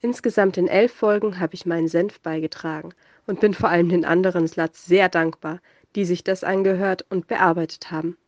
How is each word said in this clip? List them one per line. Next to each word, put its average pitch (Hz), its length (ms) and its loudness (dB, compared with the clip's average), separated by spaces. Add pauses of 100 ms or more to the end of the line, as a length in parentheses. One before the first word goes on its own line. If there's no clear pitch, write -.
Insgesamt 220 560 0
in 180 120 0
elf 226 240 2
Folgen 208 480 0
habe 165 140 -4
ich 185 120 -10
meinen 165 220 -2
Senf 170 320 -2
beigetragen 160 680 -8 (360)
und 190 140 -4
bin 208 140 4
vor 208 160 0
allem 170 180 4
den 170 160 2
anderen 175 420 2
Sluts 160 400 -4
sehr 185 220 4
dankbar, 165 520 -2 (360)
die 202 80 0
sich 175 180 -2
das 190 220 -4
angehört 190 640 0
und 180 180 -4
bearbeitet 170 640 0
haben. 165 260 -6 (120)